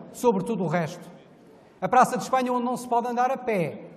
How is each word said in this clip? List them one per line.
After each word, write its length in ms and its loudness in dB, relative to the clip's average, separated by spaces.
sobre 300 2
tudo 220 -2
o 20 -2
resto. 420 -4
A 80 -2
Praça 280 6
de 80 -4
Espanha 280 0
onde 120 0
não 120 -2
se 120 -10
pode 180 2
andar 240 0
a 60 0
pé, 600 -2